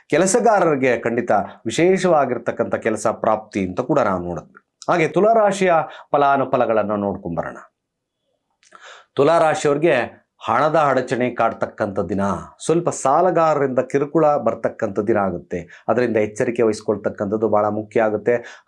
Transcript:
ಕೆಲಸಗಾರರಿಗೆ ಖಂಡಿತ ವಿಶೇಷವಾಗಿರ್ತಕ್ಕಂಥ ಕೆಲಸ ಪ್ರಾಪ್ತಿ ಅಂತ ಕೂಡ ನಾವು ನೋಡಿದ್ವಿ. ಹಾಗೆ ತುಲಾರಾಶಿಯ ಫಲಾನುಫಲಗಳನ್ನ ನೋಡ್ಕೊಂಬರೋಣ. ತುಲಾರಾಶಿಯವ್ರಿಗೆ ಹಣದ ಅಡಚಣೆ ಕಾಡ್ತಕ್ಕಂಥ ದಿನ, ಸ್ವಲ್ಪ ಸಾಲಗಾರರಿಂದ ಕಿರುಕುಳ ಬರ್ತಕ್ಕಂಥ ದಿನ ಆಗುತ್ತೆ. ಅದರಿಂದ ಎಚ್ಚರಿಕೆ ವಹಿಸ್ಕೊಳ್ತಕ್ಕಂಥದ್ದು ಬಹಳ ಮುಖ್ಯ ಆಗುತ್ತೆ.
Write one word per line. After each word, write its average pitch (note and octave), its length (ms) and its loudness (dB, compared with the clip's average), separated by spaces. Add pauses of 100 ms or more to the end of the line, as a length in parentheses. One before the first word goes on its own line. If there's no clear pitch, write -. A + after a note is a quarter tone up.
ಕೆಲಸಗಾರರಿಗೆ F#3 880 2
ಖಂಡಿತ A#2 340 -2 (340)
ವಿಶೇಷವಾಗಿರ್ತಕ್ಕಂಥ C#3+ 1080 0
ಕೆಲಸ G#2+ 320 -2
ಪ್ರಾಪ್ತಿ G#2+ 600 -2
ಅಂತ F#2 140 -6
ಕೂಡ C#3+ 180 0
ನಾವು F#2+ 240 -2
ನೋಡಿದ್ವಿ. - 420 -12 (240)
ಹಾಗೆ D#3+ 180 2
ತುಲಾರಾಶಿಯ G3 640 2 (380)
ಫಲಾನುಫಲಗಳನ್ನ C3 800 2
ನೋಡ್ಕೊಂಬರೋಣ. F#2+ 680 -6 (1600)
ತುಲಾರಾಶಿಯವ್ರಿಗೆ D3+ 1040 2 (240)
ಹಣದ C#3+ 320 2
ಅಡಚಣೆ B2+ 540 0
ಕಾಡ್ತಕ್ಕಂಥ G#2+ 680 -4
ದಿನ, G2 220 -2 (440)
ಸ್ವಲ್ಪ E3 240 0
ಸಾಲಗಾರರಿಂದ D3+ 920 2
ಕಿರುಕುಳ D3 560 2
ಬರ್ತಕ್ಕಂಥ A2 640 -4
ದಿನ G#2 180 2
ಆಗುತ್ತೆ. F2+ 680 -6
ಅದರಿಂದ A#2 300 0
ಎಚ್ಚರಿಕೆ A#2 460 -2
ವಹಿಸ್ಕೊಳ್ತಕ್ಕಂಥದ್ದು G#2+ 880 -2
ಬಹಳ G#2 160 2
ಮುಖ್ಯ G#2+ 360 -2
ಆಗುತ್ತೆ. A2 680 -2